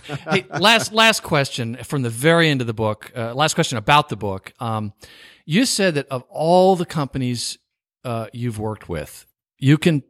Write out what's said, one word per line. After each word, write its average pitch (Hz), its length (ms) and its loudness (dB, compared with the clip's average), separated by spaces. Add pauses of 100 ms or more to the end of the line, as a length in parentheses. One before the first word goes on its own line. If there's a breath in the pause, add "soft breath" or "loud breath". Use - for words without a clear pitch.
<laughs> 147 100 -8 (120)
Hey, 185 160 0 (140)
last, 214 340 2
last 220 300 4
question 131 640 -4
from 147 180 -4
the 117 80 -2
very 160 380 2
end 139 120 0
of 117 60 -4
the 113 80 -4
book. 107 400 -4
Uh, 117 180 -8
last 147 220 0
question 151 220 -2
about 147 320 2
the 117 80 -8
book. 95 420 -8
Um, 107 320 -4 (580 loud breath)
you 208 160 2
said 190 300 0
that 139 140 -4
of 127 200 -6
all 180 460 4
the 170 100 -4
companies, 131 720 -4 (460)
uh, 117 300 -8
you've 120 260 -6
worked 107 300 -8
with, 76 360 -10 (320)
you 139 220 4
can, 156 300 2